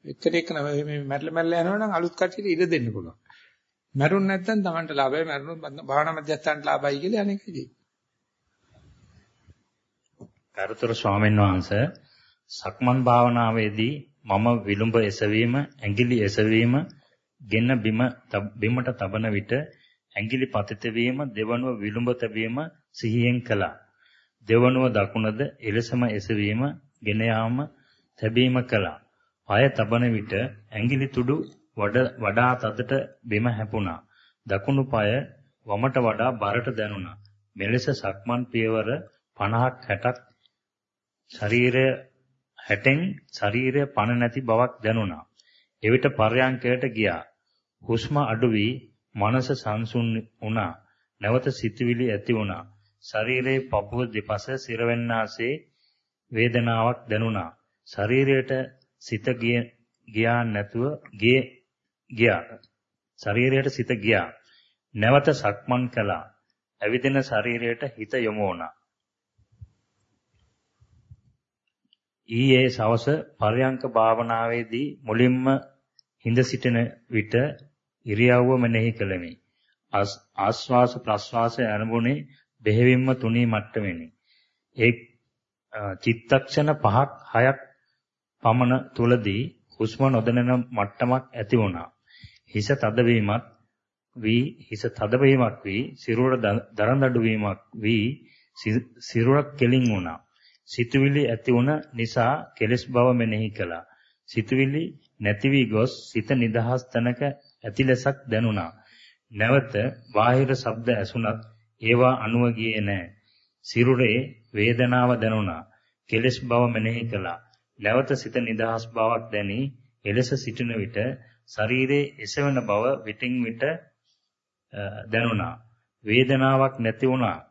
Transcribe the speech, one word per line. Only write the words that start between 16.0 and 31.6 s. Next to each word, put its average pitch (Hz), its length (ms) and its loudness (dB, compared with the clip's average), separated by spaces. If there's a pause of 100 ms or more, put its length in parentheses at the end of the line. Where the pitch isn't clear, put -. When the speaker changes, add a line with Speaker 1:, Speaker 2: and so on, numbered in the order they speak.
Speaker 2:
එසවීම, 110 540 4 (680)
ගෙන 113 360 0
බිම 110 240 0 (240)
තබ-, 104 300 -4
බිමට 120 360 -2
තබන 107 380 -4
විට 101 240 -4
ඇඟිලි 127 960 -6
පතිත 107 420 -6
වීම, 117 380 -2
දෙවනුව 120 520 -4
විලුඹ 107 340 -4
තැබීම 113 440 -4 (320)
සිහියෙන් 120 520 0
කළා. 98 360 -2 (720)
දෙවනුව 123 400 4
දකුණද 107 520 -2 (160)
එලෙසම 117 480 -2
එසවීම, 107 580 -2 (340)
ගෙන 104 240 -4
යාම, 113 360 0 (640)
තැබීම 123 440 2
කළා. 95 360 -2 (500)
පාය 107 200 6
තබන 117 400 0
විට 110 240 -2
ඇඟිලි 120 760 -2
තුඩු 127 280 0 (340)